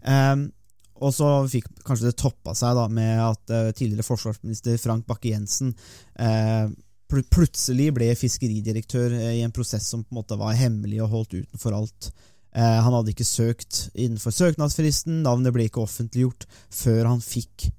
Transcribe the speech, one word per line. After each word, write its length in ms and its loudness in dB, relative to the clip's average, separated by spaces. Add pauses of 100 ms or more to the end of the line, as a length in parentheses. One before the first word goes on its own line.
Ehm, 460 2 (500)
og 100 2
så 380 2
fikk 160 -2 (180)
kanskje 280 0
det 100 -4
toppa 320 -2
seg 240 0
da 100 2
med 320 0
at, 300 -2
eh, 220 0
tidligere 340 -2
forsvarsminister 760 -4
Frank 280 -2
Bakke-Jensen, 680 -4 (460)
eh, 500 2 (400)
pl-, 140 2 (100)
plutselig 600 2
ble 180 4
fiskeridirektør, 1000 -2
eh, 280 -2
i 20 0
en 100 -2
prosess 380 -4
som 140 -6
på 80 -14
en 100 -8
måte 160 -6
var 160 -2
hemmelig 480 0
og 80 0
holdt 240 -2
utenfor 400 -6
alt. 380 -6 (420)
Eh, 300 4
han 100 4
hadde 220 0
ikke 100 -4
søkt 680 -2
innenfor 360 -2
søknadsfristen, 920 0
navnet 280 2
ble 160 2
ikke 140 -4
offentliggjort 640 -4 (240)
før 380 2
han 120 2
fikk 600 -4